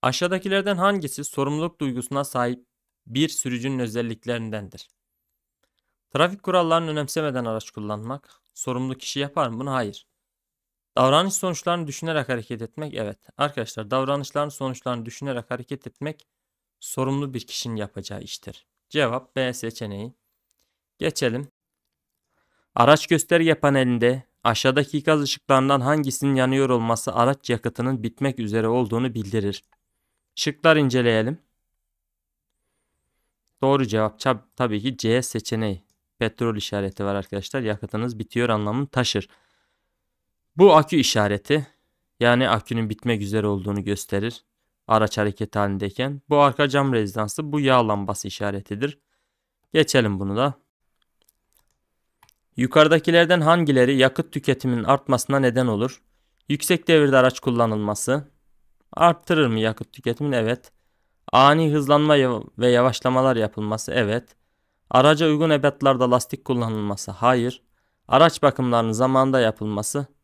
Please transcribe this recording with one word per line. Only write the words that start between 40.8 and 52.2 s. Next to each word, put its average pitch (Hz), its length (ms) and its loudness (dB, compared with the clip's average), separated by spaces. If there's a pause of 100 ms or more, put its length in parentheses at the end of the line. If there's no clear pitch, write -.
işareti. 120 720 0 (540)
Yani 120 280 4
akünün 113 420 -2
bitmek 110 320 -2
üzere 101 240 -2
olduğunu 101 380 -2
gösterir. 101 600 -6 (440)
Araç 110 300 2
hareket 104 380 -4
halindeyken. 101 720 -4
Bu 147 100 2
arka 143 300 2
cam 139 240 0
rezistansı. 110 600 -4
Bu 147 80 -2
yağ 127 280 2
lambası 101 400 -4
işaretidir. 104 720 -8 (720)
Geçelim 113 480 2
bunu 98 160 -4
da. 135 180 0 (2000)